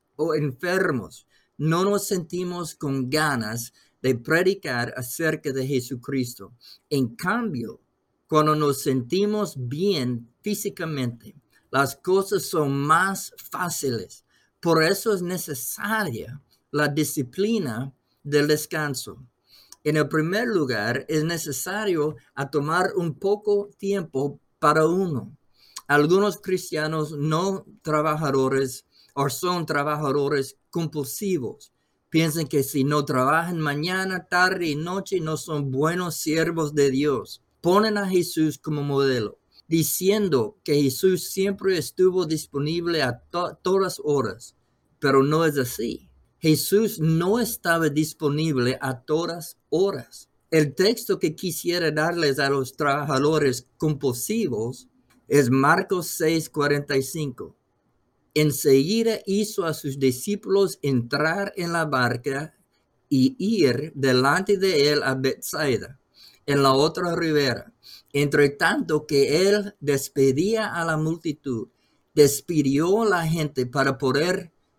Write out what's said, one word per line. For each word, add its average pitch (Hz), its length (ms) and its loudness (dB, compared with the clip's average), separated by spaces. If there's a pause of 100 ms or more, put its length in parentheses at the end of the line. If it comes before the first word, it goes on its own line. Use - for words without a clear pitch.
(160)
o 160 180 -2
enfermos, 156 920 -2 (300)
no 160 260 2
nos 202 240 0
sentimos 175 640 -4
con 135 360 -4
ganas 123 640 -2 (300)
de 131 140 2
predicar 160 840 0
acerca 156 540 -4
de 131 140 -2
Jesucristo. 127 880 -6 (360)
En 127 260 0
cambio, 175 640 -4 (460)
cuando 151 280 4
nos 143 260 0
sentimos 180 760 0
bien 127 720 -2 (120)
físicamente, 160 920 -6 (340)
las 135 260 -2
cosas 190 480 0
son 151 340 0
más 170 560 0 (160)
fáciles. 131 760 -6 (340)
Por 160 240 4
eso 202 300 0
es 185 80 -2
necesaria 170 1200 -6 (300)
la 147 160 0
disciplina 143 1080 -4 (300)
del 147 240 2
descanso. 151 760 -4 (600)
En 151 140 2
el 147 100 2
primer 170 400 -2
lugar, 127 600 -2
es 156 160 0
necesario 165 920 -2 (200)
a 139 140 -6
tomar 160 460 0
un 170 200 -2
poco 202 640 -2
tiempo 165 640 -4 (200)
para 156 260 4
uno. 170 500 -2 (520)
Algunos 170 520 2
cristianos 156 720 -4
no 160 540 -2 (160)
trabajadores 139 1040 0 (280)
o 139 160 0
son 175 360 -2
trabajadores 147 920 -2 (120)
compulsivos. 156 1040 -6 (360)
Piensan 160 380 0
que 143 160 0
si 135 200 -2
no 147 200 2
trabajan 151 560 0
mañana, 180 680 -4
tarde 180 400 0
y 147 80 0
noche, 180 440 -4
no 156 160 -2
son 147 360 -4
buenos 165 440 0
siervos 160 600 -2
de 139 160 4
Dios. 131 500 -2 (200)
Ponen 208 360 4
a 202 120 -2
Jesús 165 480 0
como 147 260 -4
modelo, 135 540 0 (300)
diciendo 165 960 2
que 147 180 2
Jesús 175 480 2
siempre 190 480 0
estuvo 180 480 2
disponible 156 800 -2
a 123 160 -2
to-, 175 420 -6
todas 190 420 0
horas, 113 520 -2 (440)
pero 135 240 6
no 156 220 2
es 147 120 0
así. 120 520 -6 (300)
Jesús 190 600 2
no 165 400 2
estaba 170 500 0
disponible 147 920 0
a 120 200 -4
todas 170 580 -4 (100)
horas. - 580 -2 (220)
El 151 240 4
texto 202 460 0
que 160 160 0
quisiera 170 560 -2
darles 151 480 0
a 139 100 2
los 135 260 -2
trabajadores 143 920 0 (100)
compulsivos 131 1080 -2 (400)
es 139 240 4
Marcos 165 560 2
seis 160 420 0
cuarenta 143 480 0
y 135 60 2
cinco. 135 520 -8 (800)
Enseguida 151 920 4
hizo 202 380 0
a 160 100 -2
sus 139 240 -8
discípulos 185 800 0
entrar 147 760 0
en 170 180 -4
la 165 120 0
barca 135 720 -2 (520)
y 131 300 4
ir 156 560 2
delante 139 640 2
de 165 340 2
él 147 120 0
a 135 100 0
Bethsaida, 135 880 -4 (480)
en 139 160 2
la 135 100 6
otra 165 420 0
ribera. 147 560 0 (420)
Entre 143 360 4
tanto 160 560 0
que 143 420 4
él 202 320 0
despedía 147 920 0
a 170 120 -4
la 160 120 0
multitud, 156 720 -4 (460)
despidió 156 920 4
a - 20 2
la 175 220 2
gente 151 380 -2
para 135 320 0
poder 156 540 0 (280)